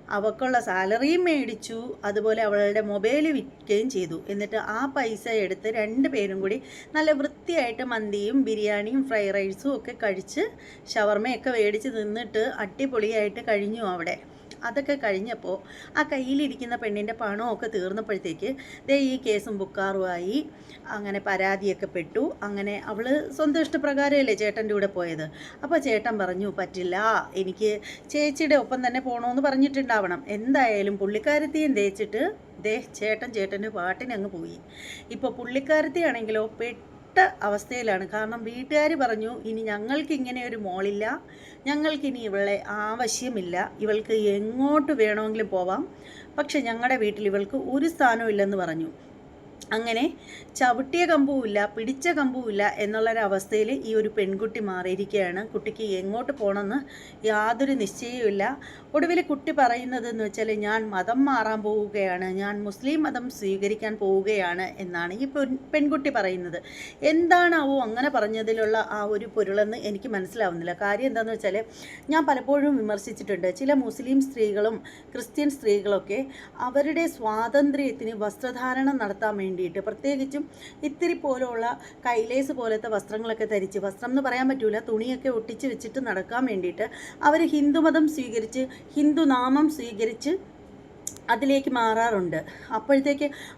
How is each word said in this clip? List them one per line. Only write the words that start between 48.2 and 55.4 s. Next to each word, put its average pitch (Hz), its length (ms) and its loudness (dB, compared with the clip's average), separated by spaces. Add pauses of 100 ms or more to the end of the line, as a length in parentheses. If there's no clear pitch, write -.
ഇല്ലെന്ന്" 202 260 2
പറഞ്ഞു. 165 340 -2 (840)
അങ്ങനെ 226 320 0 (520)
ചവിട്ടിയ 269 500 4
കമ്പുമില്ല, 269 520 4 (180)
പിടിച്ച 262 320 -2
കമ്പുമില്ല 254 680 2
എന്നുള്ളൊരവസ്ഥയിൽ 214 960 2
ഈ 233 220 -2
ഒരു 208 140 2
പെൺകുട്ടി 214 520 -2
മാറിയിരിക്കുകയാണ്. 190 840 -2